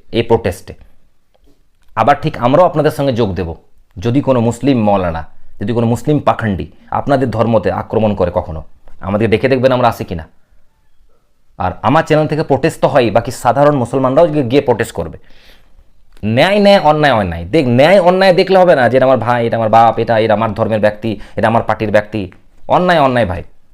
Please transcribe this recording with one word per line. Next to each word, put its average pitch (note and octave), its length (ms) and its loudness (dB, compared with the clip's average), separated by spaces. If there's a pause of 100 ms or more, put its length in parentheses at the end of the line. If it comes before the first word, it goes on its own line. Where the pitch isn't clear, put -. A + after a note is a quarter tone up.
(120)
এই A#2 120 0
প্রোটেস্টে। A2+ 500 -2 (1200)
আবার A2+ 260 2
ঠিক D#3 160 -6
আমরাও C3+ 280 2
আপনাদের D#3 260 0
সঙ্গে C#3 220 -2
যোগ G#2+ 200 -2
দেব। E2+ 220 -6 (420)
যদি A#2+ 240 -2
কোনো C3 180 2
মুসলিম A#2 440 0
মৌলানা, F#2 420 -2 (340)
যদি G#2 140 -4
কোনো A#2 140 0
মুসলিম A#2+ 320 -2
পাখণ্ডি G#2 520 -4 (200)
আপনাদের C3 380 -2
ধর্মতে A2 420 0
আক্রমণ G#2+ 440 -2
করে F2+ 180 -2
কখনো, D#2+ 300 -6 (360)
আমাদেরকে G2+ 320 -2
ডেকে A#2 180 0
দেখবেন C3 220 2
আমরা B2 160 0
আসি A2+ 180 -4
কিনা। E2 220 -10 (1300)
আর F#2 140 -4 (100)
আমার C#3+ 220 0
চ্যানেল D#3 240 0
থেকে D3+ 160 -4
প্রোটেস্ট D3+ 380 -2
তো E3 60 2
হয়, C3 240 0
বাকি A#2 200 -2
সাধারণ C#3+ 440 0
মুসলমানরাও C3+ 520 0
গিয়ে, D3+ 160 -2
গিয়ে B2+ 180 0
প্রোটেস্ট A#2 300 -2
করবে। D#2+ 260 -10 (1080)
ন্যায় D3+ 340 2
ন্যায়, G3+ 200 6
অন্যায় D3+ 340 2
অন্যায়। E2+ 320 -2
দেখ, C3+ 220 0
ন্যায় C#3+ 320 4
অন্যায় F#3 340 4
দেখলে F#3 260 2
হবে F3 160 6
না B2 140 2
যে B2 80 2
এটা B2+ 80 2
আমার C3 120 4
ভাই, A#2 300 0
এটা A2+ 100 -2
আমার A2+ 120 -2
বাপ, A2+ 300 4
এটা, A#2 200 0
এটা A2 140 2
আমার G#2+ 200 0
ধর্মের A2 260 -2
ব্যক্তি, G#2 400 -2 (160)
এটা G#2+ 120 0
আমার A2 160 0
পার্টির G#2+ 280 -4
ব্যক্তি। G#2 400 -2 (360)
অন্যায় E3+ 320 2
অন্যায় B2 260 2
ভাই। E2+ 180 -6 (300)